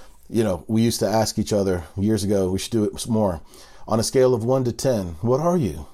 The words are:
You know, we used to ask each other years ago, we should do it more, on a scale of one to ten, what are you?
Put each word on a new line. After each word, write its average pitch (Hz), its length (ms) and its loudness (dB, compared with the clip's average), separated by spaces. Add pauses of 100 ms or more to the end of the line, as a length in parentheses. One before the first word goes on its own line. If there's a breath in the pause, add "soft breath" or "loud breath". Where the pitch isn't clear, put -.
(300 loud breath)
You 113 160 0
know, 90 240 -2
we 110 120 2
used 117 200 0
to 107 80 2
ask 110 280 0
each 107 140 -2
other 95 320 0 (140)
years 101 260 2
ago, 98 280 0
we 98 80 -2
should - 120 -8
do 107 140 2
it - 240 -6
more, 104 320 0 (440 loud breath)
on 110 140 -4
a 110 40 -2
scale 127 300 4
of 113 120 0
one 131 180 2
to 120 80 0
ten, 98 480 -2
what 127 220 0
are 175 160 2
you? 78 360 -2